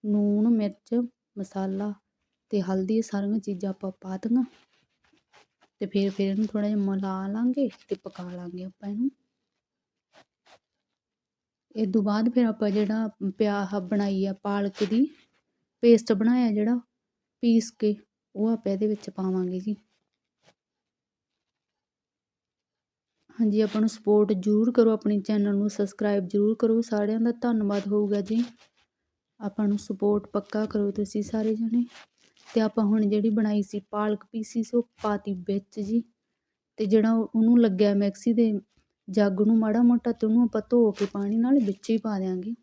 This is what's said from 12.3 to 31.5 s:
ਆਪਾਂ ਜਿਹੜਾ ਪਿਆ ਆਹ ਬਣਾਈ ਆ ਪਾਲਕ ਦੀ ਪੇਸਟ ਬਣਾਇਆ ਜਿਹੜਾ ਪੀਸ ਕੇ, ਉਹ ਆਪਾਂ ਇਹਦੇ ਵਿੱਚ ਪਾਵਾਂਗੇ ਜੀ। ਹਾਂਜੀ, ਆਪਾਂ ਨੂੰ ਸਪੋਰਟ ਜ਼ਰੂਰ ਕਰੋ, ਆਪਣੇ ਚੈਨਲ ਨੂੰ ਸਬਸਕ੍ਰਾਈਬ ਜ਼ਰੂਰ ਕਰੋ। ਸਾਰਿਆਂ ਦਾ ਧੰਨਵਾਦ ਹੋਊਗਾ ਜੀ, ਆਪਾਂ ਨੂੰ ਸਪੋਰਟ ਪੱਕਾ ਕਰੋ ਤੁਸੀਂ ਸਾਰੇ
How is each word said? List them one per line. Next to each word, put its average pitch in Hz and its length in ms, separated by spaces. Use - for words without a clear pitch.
ਆਪਾਂ 220 240
ਜਿਹੜਾ 214 400
ਪਿਆ 208 180
ਆਹ 202 260
ਬਣਾਈ 196 440
ਆ 196 80
ਪਾਲਕ 202 500
ਦੀ 220 220
ਪੇਸਟ 233 300
ਬਣਾਇਆ 233 380
ਜਿਹੜਾ 214 280
ਪੀਸ 226 280
ਕੇ, 214 240
ਉਹ 208 140
ਆਪਾਂ 226 220
ਇਹਦੇ 196 160
ਵਿੱਚ 208 220
ਪਾਵਾਂਗੇ 185 500
ਜੀ। 202 160
ਹਾਂਜੀ, 214 220
ਆਪਾਂ 214 200
ਨੂੰ 220 80
ਸਪੋਰਟ 208 440
ਜ਼ਰੂਰ 208 380
ਕਰੋ, 226 200
ਆਪਣੇ 208 280
ਚੈਨਲ 202 360
ਨੂੰ 202 140
ਸਬਸਕ੍ਰਾਈਬ 202 580
ਜ਼ਰੂਰ 208 280
ਕਰੋ। 226 260
ਸਾਰਿਆਂ 214 380
ਦਾ 233 120
ਧੰਨਵਾਦ 202 460
ਹੋਊਗਾ 202 340
ਜੀ, 220 220
ਆਪਾਂ 208 280
ਨੂੰ 202 120
ਸਪੋਰਟ 202 480
ਪੱਕਾ 214 380
ਕਰੋ 208 260
ਤੁਸੀਂ 208 320
ਸਾਰੇ 220 320